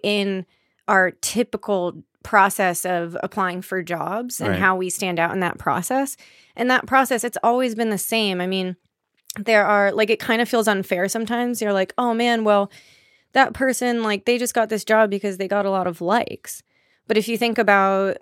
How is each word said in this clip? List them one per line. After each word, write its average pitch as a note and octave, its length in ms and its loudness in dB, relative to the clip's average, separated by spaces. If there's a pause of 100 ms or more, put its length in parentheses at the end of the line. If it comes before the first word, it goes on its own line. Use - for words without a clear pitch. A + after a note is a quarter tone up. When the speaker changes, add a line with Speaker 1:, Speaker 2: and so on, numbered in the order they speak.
Speaker 1:
in G3 420 -2 (400)
our F#3 240 4
typical G3+ 840 -4 (280)
process F#3+ 600 2
of F3 400 -4
applying F#3 360 -4
for F#3 220 -6
jobs F3 580 -4
and - 100 -2
Speaker 2:
Right. F#3 100 0
Speaker 1:
how F#3 160 4
we F#3 120 -2
stand F3 300 -4
out E3+ 140 2
in F#3+ 80 -2
that F3 180 -2
process. B3+ 580 -2 (380)
And B3 160 -2
that B3+ 160 2
process, B3+ 380 2
it's A#3+ 180 -6
always A#3+ 320 2
been A3+ 160 -2
the G3 80 -2
same. G3+ 420 -2
I F3+ 60 -2
mean, F#3 300 -4 (600)
there G#3 300 4
are, G3+ 240 4
like, G#3+ 200 0
it A3 100 0
kind A#3 200 0
of A#3 80 0
feels A3 200 2
unfair F#3+ 400 0
sometimes. A#3 520 -4
You're G#3 120 0
like, F#3+ 260 0
"Oh, A#3+ 160 0
man, A#3 300 0
well, G3+ 260 2 (640)
that C4+ 200 4
person, B3 520 0
like, G3+ 220 -2
they A#3+ 120 2
just A#3+ 160 -4
got A3 140 0
this G#3+ 160 -4
job A3 260 4
because G3 280 -4
they F#3+ 100 -4
got G3+ 180 0
a G3 40 0
lot F#3 180 0
of E3+ 120 -8
likes." - 600 -4 (460)
But G#3+ 100 2
if G#3 80 0
you A3+ 100 -2
think A#3 220 0
about G3 640 2